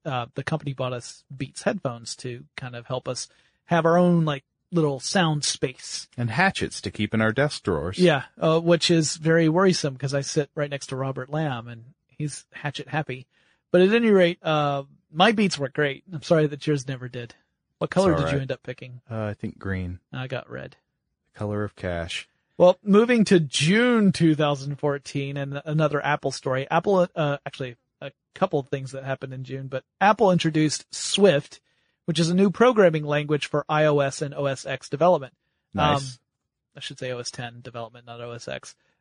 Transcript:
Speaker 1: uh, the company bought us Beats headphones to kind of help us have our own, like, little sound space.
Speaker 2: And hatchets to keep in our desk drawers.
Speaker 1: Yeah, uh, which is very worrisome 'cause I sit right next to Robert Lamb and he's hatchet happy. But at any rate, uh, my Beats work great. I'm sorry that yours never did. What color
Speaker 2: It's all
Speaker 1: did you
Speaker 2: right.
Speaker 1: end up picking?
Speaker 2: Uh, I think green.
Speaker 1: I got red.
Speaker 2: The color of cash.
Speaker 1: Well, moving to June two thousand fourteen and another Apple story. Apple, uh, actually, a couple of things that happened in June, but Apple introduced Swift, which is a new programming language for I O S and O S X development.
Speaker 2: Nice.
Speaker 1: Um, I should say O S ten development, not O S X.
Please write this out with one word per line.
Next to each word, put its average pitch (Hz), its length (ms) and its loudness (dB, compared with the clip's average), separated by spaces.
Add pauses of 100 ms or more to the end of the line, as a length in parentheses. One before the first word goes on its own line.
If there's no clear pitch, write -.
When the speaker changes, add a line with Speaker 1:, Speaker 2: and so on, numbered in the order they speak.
Speaker 1:
uh, 127 220 -6 (100)
the 139 80 -8
company 143 280 -6
bought 127 200 -6
us - 320 -14 (120)
Beats 135 260 -12
headphones 120 540 -6
to 127 280 -12 (120)
kind 123 200 -12
of 117 100 -16
help 127 220 -8
us 127 200 -8 (360)
have 165 220 2
our 165 120 6
own, 175 260 4
like, 143 200 -4 (260)
little 147 300 0
sound 160 420 0
space. - 640 -6 (100)
Speaker 2:
And 120 140 -2
hatchets 139 520 -2
to 98 100 -6
keep 107 200 -4
in 110 80 0
our 110 120 2
desk 139 320 -2
drawers. 87 340 -2
Speaker 1:
Yeah, 160 260 4 (140)
uh, 165 220 2
which 170 280 2
is 165 280 2
very 160 320 2
worrisome 165 480 2
'cause 135 180 -4
I 139 60 -2
sit 143 340 -2
right 147 160 -4
next 143 180 -10
to 135 80 -10
Robert 135 320 -6
Lamb 143 380 -4
and 117 160 -16 (240)
he's - 460 -10
hatchet - 360 -10
happy. 131 380 -6 (440)
But 180 120 6
at 196 100 4
any 233 180 4
rate, 180 320 4
uh, 147 420 -2 (280)
my 185 200 4
Beats 202 260 0
work 139 160 -6
great. 143 280 -2 (100)
I'm 151 100 -10
sorry 156 240 4
that 143 200 -10
yours 139 220 -2
never 127 200 -10
did. 120 260 -14 (440)
What 160 120 -4
color 185 220 4
Speaker 2:
It's 160 80 2
all - 60 0
Speaker 1:
did - 60 0
you 143 60 0
Speaker 2:
right. 135 40 -2
Speaker 1:
end 131 100 -6
up 127 100 -10
picking? 127 480 -14
Speaker 2:
Uh, 110 140 -6
I 104 100 -4
think - 240 -10
green. 92 420 -6 (120)
Speaker 1:
I 131 140 -10
got 131 220 -10
red. 131 280 -14 (560)
Speaker 2:
The - 60 -16
color 104 260 -4
of - 120 -10
cash. 87 520 -6 (280)
Speaker 1:
Well, 180 260 6
moving 220 440 4
to 190 120 6
June 202 720 4
two 160 240 4
thousand 143 420 -2
fourteen 139 600 -4
and 139 280 -6
another 151 400 0
Apple 139 280 0
story. 135 380 -4
Apple, 180 440 2
uh, 147 220 0 (100)
actually, 127 300 -10 (240)
a 139 100 -12 (240)
couple 185 240 0
of 131 100 -6
things 135 240 -8
that 135 120 -14
happened 135 300 -8
in 131 100 -12
June, 131 240 -12
but 131 160 -10 (160)
Apple 202 320 6
introduced 156 600 0
Swift, - 680 2 (460)
which 165 120 -2
is 170 120 2
a 175 40 0
new 196 160 4
programming 185 540 4
language 147 420 -2
for - 220 -4
I 151 160 2
O 147 140 4
S 139 240 -2
and 139 120 -6
O 143 120 -2
S 135 180 -6
X 139 240 -8
development. 147 460 2 (400)
Speaker 2:
Nice. 139 400 0
Speaker 1:
Um, - 40 -20 (600)
I - 20 -18
should - 180 -14
say 127 140 -8
O 120 60 -8
S 120 120 -10
ten 120 300 -12
development, 120 460 -16
not 117 160 -16
O 120 100 -12
S 117 160 -14
X. - 260 -12 (260)